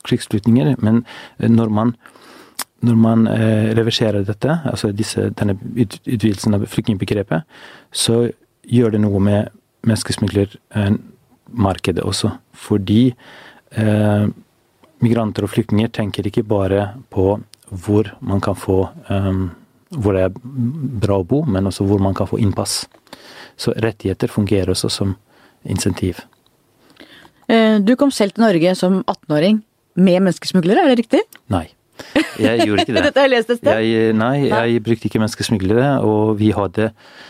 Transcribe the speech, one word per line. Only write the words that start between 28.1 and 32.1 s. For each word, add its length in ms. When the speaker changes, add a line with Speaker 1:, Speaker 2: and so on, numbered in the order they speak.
Speaker 2:
selv 240
til 100
Norge 300
som 320
atten-åring 540
med 280
menneskesmuglere, 600
er 120
det 100
riktig? 160
Speaker 1:
Nei. 180